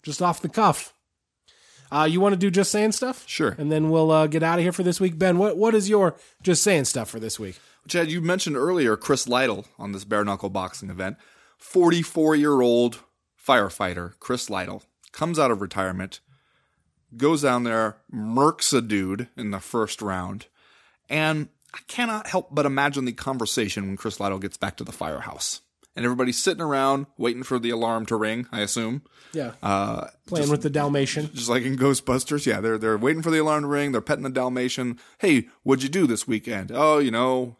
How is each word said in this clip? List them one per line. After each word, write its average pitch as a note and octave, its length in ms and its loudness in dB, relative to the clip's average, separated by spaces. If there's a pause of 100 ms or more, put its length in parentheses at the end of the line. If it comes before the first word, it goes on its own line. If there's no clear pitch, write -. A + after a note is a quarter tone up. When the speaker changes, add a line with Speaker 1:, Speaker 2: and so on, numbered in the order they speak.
Speaker 1:
Just D#3 180 -6
off F3 180 2
the E3+ 80 -6
cuff. - 460 2 (960)
Uh, D3 180 2
you F3 120 2
wanna G3+ 160 4
do G3 120 2
Just F#3 220 2
Saying G#3 220 2
stuff? B3+ 340 -4
Speaker 2:
Sure. - 320 0
Speaker 1:
And D3+ 140 -2
then D#3 180 2
we'll, D#3+ 220 4
uh, D#3 160 6
get D#3 160 0
out E3+ 160 2
of - 20 2
here F3+ 100 2
for F3+ 120 -4
this F3 160 0
week. F3 180 0
Ben, F3 200 4
what, G3 180 2
what A3 180 4
is G3+ 140 2
your G3+ 260 4 (280)
Just F3 200 2
Saying E3+ 220 4
stuff A#2 260 -2
for A2+ 80 -10
this A2 220 -8
week? F#2+ 180 -10 (300)
Speaker 2:
Chad, E3+ 220 0
you E3+ 120 -2
mentioned E3+ 340 0
earlier C#3 400 2
Chris - 320 0
Lytle A#2+ 380 0 (140)
on G2+ 120 -8
this F#2+ 120 -10
bare G#2 200 0
knuckle G2+ 240 -4
boxing F#2+ 400 -8
event. F#2 280 -8 (420)
Forty-four-year-old D3+ 1400 2 (440)
firefighter F#2 760 0
Chris - 280 -6
Lytle F#2+ 360 -8 (280)
comes E3 280 -2
out C3 100 4
of G#2 100 0
retirement, F#2+ 600 -6 (960)
goes D3 260 2
down B2 220 2
there, A2+ 340 0 (120)
murks B2+ 640 2
a C3 80 4
dude G#2 560 -2
in G#2+ 140 -8
the G2 100 -6
first - 400 -4
round, G2 460 -6 (640)
and D#3 380 -2 (260)
I - 120 -16
cannot A3+ 420 -6
help F3+ 260 -4
but D3 100 2
imagine C#3 400 0
the B2 80 -4
conversation A2 760 -4
when G2 100 -6
Chris - 200 -8
Lytle G2 200 -2
gets F#2+ 180 -10
back - 220 -6
to - 60 -10
the - 80 -14
firehouse. - 680 -8 (340)
And A#2 120 -4
everybody's B2 360 -2
sitting E3+ 200 0
around C#3 440 0 (120)
waiting A#2+ 240 -2
for B2+ 160 -4
the A#2 120 -2
alarm A2+ 360 -2
to A2+ 100 -2
ring, A2 340 -2
I G#2+ 120 -6
assume. A#2 400 -4 (320)
Speaker 1:
Yeah. C3 180 -6 (100)
Speaker 2:
Uh, G2+ 440 -2 (200)
Speaker 1:
Playing D#3 180 0
Speaker 2:
just, C#3+ 80 0
Speaker 1:
with D3 100 0
the D3+ 80 -2
Dalmatian. C#3+ 640 -2
Speaker 2:
just A#2+ 160 -6
like A#2+ 140 2
in C3+ 120 -2
Ghostbusters. C3+ 720 0
Yeah, G#2 160 2
they're, A2 160 0
they're A2 180 2
waiting D3 260 0
for E3 80 -2
the D#3+ 100 2
alarm D3+ 240 0
to C#3+ 40 -6
ring. C#3+ 240 0
They're A2+ 80 0
petting - 240 -2
the C3+ 60 -4
Dalmatian. B2+ 680 -2 (200)
"Hey, D3+ 300 2 (160)
what'd C3 180 2
you C3+ 80 -4
do F3 160 2
this A2 200 -2
weekend?" G#2+ 460 -6
"Oh, D3+ 260 2
you C3+ 120 2
know B2 500 -2